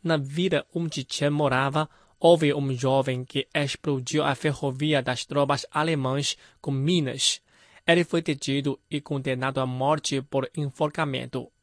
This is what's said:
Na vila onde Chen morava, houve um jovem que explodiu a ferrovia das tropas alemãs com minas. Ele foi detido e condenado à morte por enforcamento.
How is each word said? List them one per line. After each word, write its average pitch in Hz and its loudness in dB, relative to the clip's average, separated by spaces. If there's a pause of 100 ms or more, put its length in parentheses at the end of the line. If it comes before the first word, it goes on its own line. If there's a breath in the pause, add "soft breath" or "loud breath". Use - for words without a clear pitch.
Na 165 0
vila 151 0
onde 160 -4
Chen 147 0
morava, 143 0 (300 soft breath)
houve 160 6
um 139 -2
jovem 131 0
que 131 -4
explodiu 143 -2
a 139 2
ferrovia 143 0
das 123 -4
tropas 143 0
alemãs 143 0 (240 soft breath)
com 156 -6
minas. 139 0 (460 soft breath)
Ele 170 6
foi 165 0
detido 139 -2 (100)
e 151 -4
condenado 135 -4
à 131 0
morte 135 0
por 135 -2
enforcamento. 139 -4 (120)